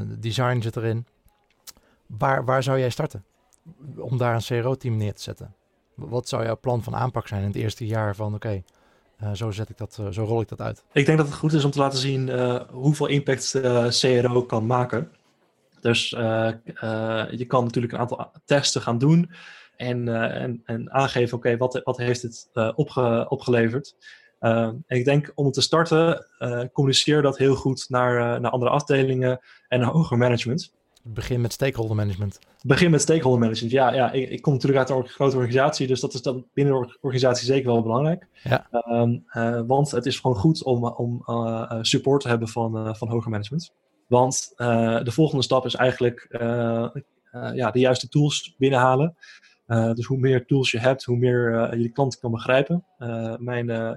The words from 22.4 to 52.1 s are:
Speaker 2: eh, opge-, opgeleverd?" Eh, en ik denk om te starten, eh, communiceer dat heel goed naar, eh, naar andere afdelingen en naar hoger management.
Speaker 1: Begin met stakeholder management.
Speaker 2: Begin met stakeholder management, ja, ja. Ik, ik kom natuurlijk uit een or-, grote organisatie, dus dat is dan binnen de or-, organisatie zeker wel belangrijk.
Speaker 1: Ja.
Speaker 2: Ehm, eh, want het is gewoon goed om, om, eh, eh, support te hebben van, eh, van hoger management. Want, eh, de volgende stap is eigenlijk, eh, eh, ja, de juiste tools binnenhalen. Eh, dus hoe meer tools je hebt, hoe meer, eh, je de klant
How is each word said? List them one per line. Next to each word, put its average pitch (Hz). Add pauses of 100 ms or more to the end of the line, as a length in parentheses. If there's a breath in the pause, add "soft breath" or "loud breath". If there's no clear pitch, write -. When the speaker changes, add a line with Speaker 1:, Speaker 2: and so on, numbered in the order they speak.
Speaker 2:
eh, 113
opge-, 120
opgeleverd?" 120 (440 loud breath)
Eh, 117
en 113
ik 123
denk 143
om 143
te 131
starten, 165 (120)
eh, 120 (100)
communiceer 147
dat 135
heel 135
goed 131
naar, 123
eh, 120
naar 117
andere 123
afdelingen 131 (280 soft breath)
en 123
naar 120
hoger 156
management. 123 (300)
Speaker 1:
Begin 120
met 117
stakeholder 117
management. 101 (220 soft breath)
Speaker 2:
Begin 170
met 143
stakeholder 131
management, 113
ja, 131
ja. 123
Ik, 127
ik -
kom 147
natuurlijk 135
uit 131
een 139
or-, 127
grote 135
organisatie, 131
dus 127
dat 135
is 127
dan 127
binnen 143
de 131
or-, 120
organisatie 127
zeker 127
wel 117
belangrijk. 139 (160 loud breath)
Speaker 1:
Ja. 127
Speaker 2:
Ehm, 117 (100)
eh, 117
want 139
het 123
is 135
gewoon 127
goed 160
om, 120
om, 120
eh, 117
eh, 117
support 135
te 127
hebben 117
van, 113
eh, 110
van 110
hoger 113
management. 107 (340)
Want, 127
eh, 117
de 120
volgende 143
stap 127
is 120
eigenlijk, 123
eh, 117
eh, 120 (640)
ja, 123
de 123
juiste 127
tools -
binnenhalen. 135 (500 loud breath)
Eh, 113
dus 117
hoe 135
meer 127
tools 135
je 117
hebt, 131
hoe 123
meer, 120
eh, 117
je 117
de 117
klant 135